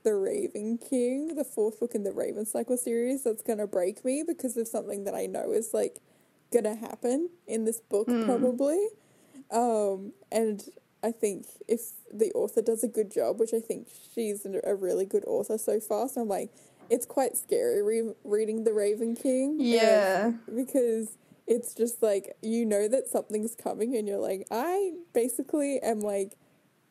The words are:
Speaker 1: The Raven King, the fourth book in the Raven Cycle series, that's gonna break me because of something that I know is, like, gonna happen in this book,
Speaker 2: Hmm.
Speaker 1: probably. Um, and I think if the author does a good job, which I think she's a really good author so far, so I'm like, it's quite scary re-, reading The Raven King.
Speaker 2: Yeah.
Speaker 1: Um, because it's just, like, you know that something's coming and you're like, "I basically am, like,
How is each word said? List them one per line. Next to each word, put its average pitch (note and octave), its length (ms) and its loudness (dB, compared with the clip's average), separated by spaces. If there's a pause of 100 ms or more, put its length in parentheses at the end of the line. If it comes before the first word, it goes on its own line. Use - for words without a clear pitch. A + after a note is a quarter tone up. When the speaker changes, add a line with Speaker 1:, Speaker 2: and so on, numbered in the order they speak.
Speaker 1:
The G#3+ 120 4
Raven G#3 640 -2
King, C4+ 560 0
the C#4+ 80 -2
fourth A3 360 -2
book A#3+ 140 -2
in G#3 100 -2
the G3 80 -2
Raven G#3 340 -4
Cycle A#3+ 320 -2
series, B3 460 0
that's A3 200 0
gonna G#3+ 240 -2
break F#3+ 360 -2
me C#4 220 0
because C4+ 320 -4
of A3+ 100 -2
something G3+ 360 -4
that G3 100 -4
I G3 140 -4
know F#3+ 240 -4
is, A3 220 0
like, G#3+ 260 -2 (520)
gonna A3 240 2
happen A#3+ 540 -2 (160)
in A3 200 -2
this A3+ 140 0
book, G#3 280 0
Speaker 2:
Hmm. A#3 180 2
Speaker 1:
probably. C4+ 640 2 (640)
Um, G#3 600 0 (180)
and G#3+ 360 0 (360)
I A3 80 0
think G#3 340 -4 (220)
if - 240 0 (200)
the G#3+ 220 0
author A3 300 0
does A3+ 200 0
a B3 40 0
good G#3+ 240 -2
job, F#3+ 280 0
which A3+ 140 -2
I A3+ 60 0
think A3 280 -8 (260)
she's G#3 320 -4
a G3 300 -2
really F#3 300 0
good G3+ 200 0
author G#3+ 340 0
so G#3+ 200 0
far, A3 300 -2
so B3 120 -4
I'm A3+ 60 -2
like, F#3+ 240 -2 (380)
it's A#3+ 160 2
quite - 320 0
scary A#2+ 460 2
re-, A3+ 300 0 (100)
reading A3 400 2
The A3 100 4
Raven G#3+ 420 2
King. C4+ 440 2
Speaker 2:
Yeah. A3 760 6
Speaker 1:
Um, A#3 60 -6 (160)
because A#3 600 0 (300)
it's A#3+ 300 0
just, A#3 260 0
like, G3+ 400 0
you A3+ 240 0
know G#3 220 2
that B3+ 200 0
something's G#3+ 460 -2
coming A#3 420 -4
and G#3+ 120 -2
you're G3+ 100 -2
like, G3 320 -4
"I F4 440 -2 (200)
basically C4+ 680 0
am, A3 200 0
like, G3+ 380 -4 (540)